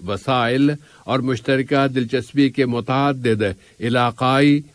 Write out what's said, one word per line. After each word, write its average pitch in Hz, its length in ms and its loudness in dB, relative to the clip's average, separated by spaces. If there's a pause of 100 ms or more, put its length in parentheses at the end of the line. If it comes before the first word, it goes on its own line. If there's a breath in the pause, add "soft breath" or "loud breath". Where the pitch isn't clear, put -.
वसाइल 127 720 0 (320 soft breath)
और 127 140 0
मुश्तरका 135 640 0
दिलचस्पी 131 640 0
के 131 160 0
मुतअद्दिद 120 920 -2 (260 soft breath)
इलाकाई 127 840 2 (120)